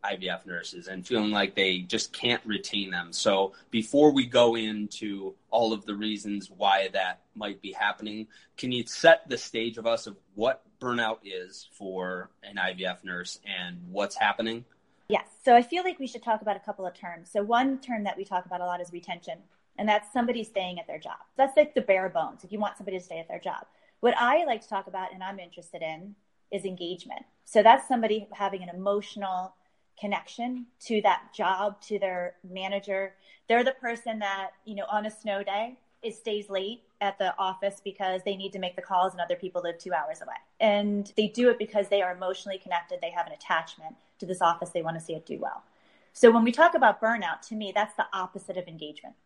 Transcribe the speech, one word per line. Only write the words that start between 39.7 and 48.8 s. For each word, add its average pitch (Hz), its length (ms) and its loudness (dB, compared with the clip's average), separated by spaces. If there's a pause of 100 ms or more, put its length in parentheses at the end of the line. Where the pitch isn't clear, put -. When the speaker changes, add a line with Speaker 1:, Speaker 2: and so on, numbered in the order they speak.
Speaker 2:
two 180 140 -6
hours 156 280 -4
away. 117 140 -12 (240)
And 202 580 2
they 214 100 4
do 240 220 4
it 233 80 4
because 208 300 0
they 202 140 4
are 180 120 0
emotionally 190 460 -6
connected. 180 420 -4
They 170 100 -6
have 175 140 -4
an 156 80 -12
attachment 165 600 -4 (240)
to 196 60 -8
this 180 160 -4
office. 175 280 2
They 170 140 -2
want 165 140 -4
to 160 60 -10
see 170 100 -8
it 156 120 -10
do - 140 -10
well. - 240 -8 (500)
So - 180 12
when 226 120 6
we 240 80 4
talk 330 240 6
about 233 260 6
burnout, 214 480 -2
to 226 60 -10
me, 214 180 -8
that's 214 220 -2
the - 180 -2
opposite 190 440 -8
of 180 100 -8
engagement. 156 480 -16 (100)